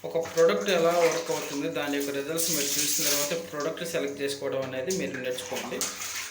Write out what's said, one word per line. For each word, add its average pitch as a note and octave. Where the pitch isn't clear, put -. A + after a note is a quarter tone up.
ఒక E3
ప్రోడక్ట్ G3+
ఎలా E3+
వర్క్ E3+
అవుతుంది, D3
దాని D3
యొక్క C#3
రిజల్ట్స్ D#3
మీరు D3
చూసిన D3
తర్వాత D3
ప్రోడక్ట్ D#3
సెలెక్ట్ C#3+
చేసుకోవడం C#3
అనేది C3
మీరు C3
నేర్చుకోండి. B2+